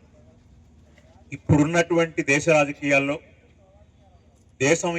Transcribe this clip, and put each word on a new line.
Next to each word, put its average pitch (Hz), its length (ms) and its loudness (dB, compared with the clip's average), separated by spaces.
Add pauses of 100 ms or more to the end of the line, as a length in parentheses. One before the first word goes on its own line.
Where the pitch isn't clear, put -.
(1400)
ఇప్పుడున్నటువంటి 165 840 0 (120)
దేశ 147 120 0 (120)
రాజకీయాల్లో 143 600 -2 (1400)
దేశం 170 380 -2